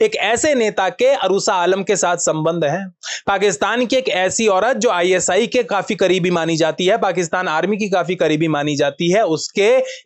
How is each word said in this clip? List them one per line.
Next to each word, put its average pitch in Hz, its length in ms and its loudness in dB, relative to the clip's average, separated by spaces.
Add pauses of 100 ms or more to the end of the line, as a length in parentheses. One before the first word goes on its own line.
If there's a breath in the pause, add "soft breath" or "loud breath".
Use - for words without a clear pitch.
एक 214 140 0
ऐसे 240 380 0
नेता 208 340 0
के - 180 0
अरूसा 196 480 0
आलम 180 280 0
के 185 180 0
साथ 175 160 0
संबंध 160 480 0
हैं। 180 300 -4 (320 loud breath)
पाकिस्तान 202 600 0
की 262 100 0
एक 247 120 -2
ऐसी 185 400 0
औरत 208 280 2
जो 220 140 0
आईएसआई 185 560 0
के 247 160 0
काफी 208 320 -2
करीबी 180 360 2
मानी 165 260 0
जाती 160 300 0
है, 214 100 4
पाकिस्तान 185 520 -2
आर्मी 175 280 0
की 202 140 -4
काफी 180 240 0
करीबी 160 340 0
मानी 147 280 -2
जाती 147 360 0
है, 214 120 4
उसके 196 540 0 (280 loud breath)